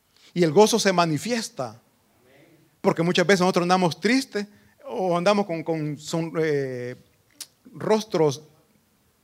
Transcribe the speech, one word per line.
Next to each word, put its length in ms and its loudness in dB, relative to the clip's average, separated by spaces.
Y 100 0
el 80 2
gozo 280 6
se 140 2
manifiesta. 880 -4
Porque 220 0
muchas 220 2
veces 160 4
nosotros 220 2
andamos 360 0
tristes 480 -2
o 320 -2
andamos 280 2
con, 180 -8
con 340 -4
son-, 420 -6
eh, 560 -4
rostros 680 0